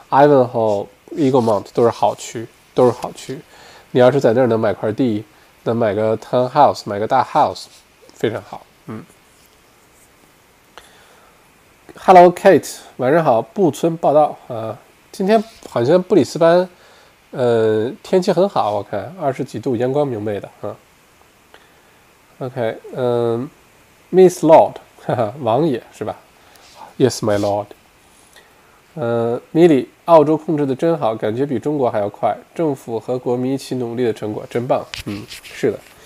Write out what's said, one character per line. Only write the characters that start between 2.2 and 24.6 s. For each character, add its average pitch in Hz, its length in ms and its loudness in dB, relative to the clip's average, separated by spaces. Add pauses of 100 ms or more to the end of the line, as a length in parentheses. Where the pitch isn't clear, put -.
都 127 120 2
是 123 60 4
好 - 200 -10
区。 - 280 -14 (520)
你 139 80 0
要 123 120 6
是 143 80 -2
在 131 140 2
那 123 80 2
儿 131 60 2
能 113 120 0
买 110 140 -2
块 110 180 -6
地， 107 320 -2 (400)
能 117 140 -4
买 113 160 0
个 110 240 0
townhouse， 127 680 0
买 104 120 -8
个 107 100 -4
大 131 160 2
house， 117 420 -2 (460)
非 - 200 -6
常 107 100 -10
好。 - 240 -18 (220)
嗯。 107 160 -14 (3000)
Hello 180 380 8
Kate， 175 440 2 (200)
晚 131 160 0
上 165 100 2
好， 123 160 2
布 180 300 -2
村 165 280 -2
报 160 160 0
道 147 220 2 (120)
啊。 113 280 -10 (360)
今 190 160 -6
天 214 160 2 (260)
好 - 160 -2
像 175 160 2
布 208 140 -2
里 151 80 4
斯 156 160 -6
班， 170 280 2 (640)
呃， 117 640 0 (100)
天 - 180 -2
气 185 120 0
很 185 180 0
好， 107 220 -2
我 104 100 -4
看 110 400 -10
二 143 100 -2
十 131 120 -10
几 120 160 -10
度， 123 160 -4
阳 123 180 -2
光 147 140 -2
明 120 120 -8
媚 104 200 -6
的 - 100 -16 (120)
啊。 104 140 -10 (1600)
OK， 123 380 -6 (180)
嗯， 120 520 -2 (640)
Miss 180 340 4
Lord， 147 300 6 (320)